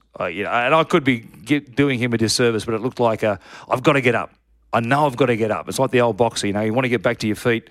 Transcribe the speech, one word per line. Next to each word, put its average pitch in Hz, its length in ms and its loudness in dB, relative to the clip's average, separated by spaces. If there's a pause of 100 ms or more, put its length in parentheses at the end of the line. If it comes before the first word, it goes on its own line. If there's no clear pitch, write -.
(200)
Uh, 95 60 -2
you 92 180 -6
know, 85 60 -6
and 120 240 2
I 160 100 4
could 165 180 2
be 123 240 -2 (180)
gi-, 143 160 0
doing 139 380 -2
him 123 140 -2
a 117 60 0
disservice, 113 460 0
but 117 100 -4
it 107 60 -4
looked 120 200 -6
like 113 240 0
a, 104 160 -2 (280)
"I've 123 140 0
gotta 143 180 4
get 117 140 2
up. 98 160 -4 (420)
I 113 80 2
know 135 260 2
I've 127 100 -2
gotta 127 200 2
get 107 140 -2
up." 85 180 -4
It's - 100 -6
like 131 120 0
the 123 100 2
old 117 160 2
boxer, 113 300 0
you 101 60 -2
know, 101 80 -2
you 110 120 -2
wanna 127 160 0
get 113 140 -2
back 120 160 -2
to 117 80 -4
your 107 100 0
feet 117 340 -2